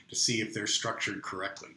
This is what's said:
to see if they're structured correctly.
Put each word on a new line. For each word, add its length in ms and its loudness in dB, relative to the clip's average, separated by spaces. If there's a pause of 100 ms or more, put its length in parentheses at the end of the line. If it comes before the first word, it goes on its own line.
(100)
to 60 -4
see 240 4
if 120 -2
they're 140 -2
structured 560 0
correctly. 540 -6